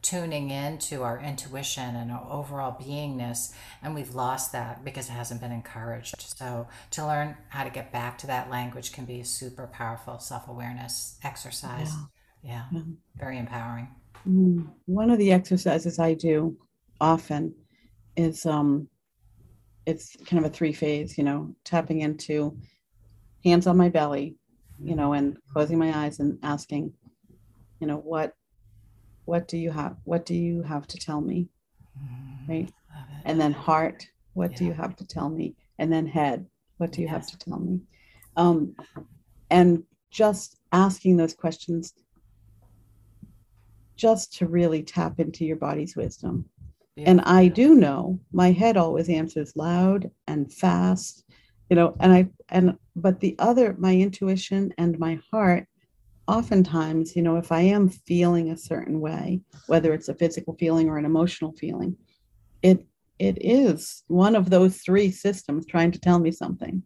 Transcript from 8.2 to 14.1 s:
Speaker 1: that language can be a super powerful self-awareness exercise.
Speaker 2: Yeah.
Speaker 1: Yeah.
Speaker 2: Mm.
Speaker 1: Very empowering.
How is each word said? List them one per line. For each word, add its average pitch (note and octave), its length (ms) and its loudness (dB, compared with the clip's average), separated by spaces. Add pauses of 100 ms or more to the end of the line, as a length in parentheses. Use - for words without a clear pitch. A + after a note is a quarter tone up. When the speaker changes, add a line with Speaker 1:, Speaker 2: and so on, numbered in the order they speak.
Speaker 1:
that C#3+ 220 -6
language B2 420 -10
can C3 120 -16
be B2 160 -12
a A#2+ 40 -16
super B2+ 420 -12
powerful A#2 520 -12
self-awareness B2 1040 -14
exercise. C#3+ 680 -10 (500)
Speaker 2:
Yeah. A#2+ 300 -12
Speaker 1:
Yeah. E3 80 -6
Speaker 2:
Mm. D#3+ 140 -14 (220)
Speaker 1:
Very C3 220 -10
empowering. A#2+ 500 -10 (400)